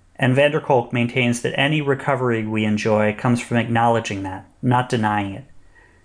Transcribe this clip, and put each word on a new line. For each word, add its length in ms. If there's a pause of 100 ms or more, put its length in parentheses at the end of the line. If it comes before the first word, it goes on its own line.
(140)
And 220
van 160
der 80
Kolk 320
maintains 500
that 160
any 240
recovery 640
we 180
enjoy 540
comes 220
from 160
acknowledging 640
that, 240 (160)
not 260
denying 460
it. 120 (580)